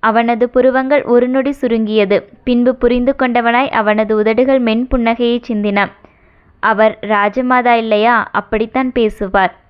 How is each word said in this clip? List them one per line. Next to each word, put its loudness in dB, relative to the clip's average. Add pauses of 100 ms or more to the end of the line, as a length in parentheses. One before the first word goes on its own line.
அவனது 0
புருவங்கள் 2
ஒரு 2
நொடி -2
சுருங்கியது. 0 (220)
பின்பு 2
புரிந்து 0
கொண்டவனாய் 0
அவனது 0
உதடுகள் 2
மென் -2
புன்னகையை 0
சிந்தின. -2 (720)
"அவர் 0
ராஜமாதா 0
இல்லையா? 0
அப்படித்தான் -4
பேசுவார். -2